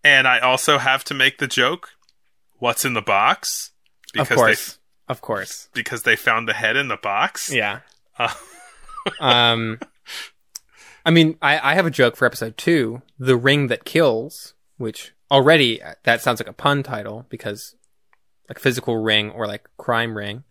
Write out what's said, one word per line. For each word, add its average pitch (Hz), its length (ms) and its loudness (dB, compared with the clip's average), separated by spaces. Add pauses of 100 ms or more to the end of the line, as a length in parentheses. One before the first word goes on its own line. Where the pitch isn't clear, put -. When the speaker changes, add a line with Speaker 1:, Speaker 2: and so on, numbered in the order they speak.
Speaker 1:
and 135 260 6
I 123 100 4
also 131 400 2
have 131 260 0
to 143 100 -10
make 135 240 0
the 143 80 -4
joke, 131 440 -2 (680)
"What's 117 280 -2
in 123 80 -2
the 107 80 -2
box?" 107 720 0 (360)
Speaker 2:
Of - 40 -20 (160)
Speaker 1:
Because 120 80 2
Speaker 2:
course. 110 360 4
Speaker 1:
they, - 400 -16
Speaker 2:
Of - 80 -8
course. - 540 -10
Speaker 1:
because 120 300 -8
they 113 120 4
found 113 320 -2
the 107 60 -2
head 113 220 -2
in 139 120 -2
the 104 80 -4
box. 110 560 -4
Speaker 2:
Yeah. 104 280 -2 (380)
Speaker 1:
Uh, 117 200 -2
<laughs> - 840 -16
Speaker 2:
Um, 117 580 2 (1300)
I 165 60 4
mean, 165 320 6
I, 143 300 2
I - 20 2
have 185 120 2
a 160 40 -2
joke 123 260 2
for - 100 0
episode 113 300 -4
two, 127 460 -2 (160)
The 127 180 2
Ring 135 320 2
That - 160 -6
Kills, 139 720 -2 (240)
which 113 340 -10 (180)
already, 139 520 4
uh, - 120 -16 (100)
that 117 180 2
sounds 117 180 -2
like 110 80 -10
a - 60 -18
pun 143 280 0
title 107 460 -10
because, - 480 -12 (720)
like, - 100 -18
physical 123 380 0
ring 107 340 2
or, 107 160 -6
like, 104 300 -10
crime 117 400 -2
ring. 104 340 -10